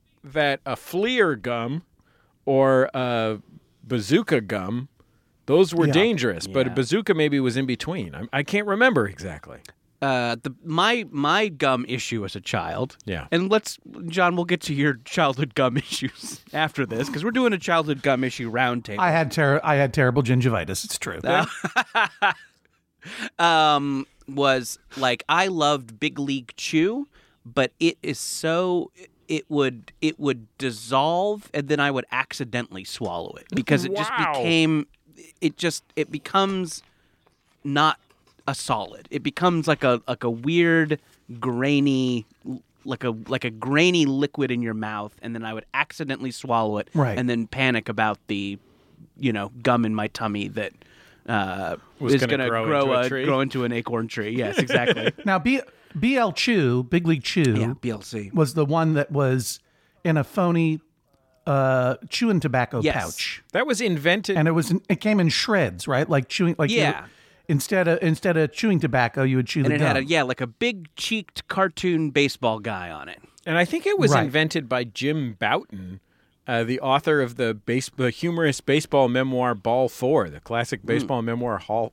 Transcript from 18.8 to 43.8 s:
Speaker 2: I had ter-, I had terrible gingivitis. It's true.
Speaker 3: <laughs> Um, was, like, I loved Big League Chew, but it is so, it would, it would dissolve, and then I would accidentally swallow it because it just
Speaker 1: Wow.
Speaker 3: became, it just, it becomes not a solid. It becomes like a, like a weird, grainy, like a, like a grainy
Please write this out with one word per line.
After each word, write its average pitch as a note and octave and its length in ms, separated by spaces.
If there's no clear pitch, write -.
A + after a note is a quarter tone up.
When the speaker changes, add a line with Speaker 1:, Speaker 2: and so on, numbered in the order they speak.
Speaker 2:
I F3+ 100
had D#3+ 200
ter-, D3 320
I D3 120
had C#3 180
terrible C3 300
gingivitis. A#2 640
It's - 120
true. E2 220
Speaker 3:
<laughs> F3+ 1120
Um, D3+ 680
was, C3+ 500
like, B2+ 320
I F3 200
loved C#3+ 500
Big D3 220
League C#3 360
Chew, G#3 520
but B2+ 360
it E3 220
is D#3 160
so, F3 720
it D#3 240
would, C3 500
it D#3 200
would B2+ 260
dissolve, C#3 920
and C#3+ 140
then D3 140
I C#3+ 100
would C3 220
accidentally A#2+ 720
swallow F2 480
it - 220
because D3+ 300
it G3 120
just G#3 160
Speaker 1:
Wow. G3 220
Speaker 3:
became, D#3+ 520
it D#3 160
just, E3 260
it D3+ 160
becomes F#3+ 720
not C#3+ 340
a C#3 80
solid. G#2 560
It C#3+ 140
becomes E3 420
like D#3 160
a, B2 240
like B2 160
a A#2+ 80
weird, D#3+ 720
grainy, C3 840
like B2+ 180
a, A#2 140
like B2+ 180
a A#2+ 60
grainy D3 560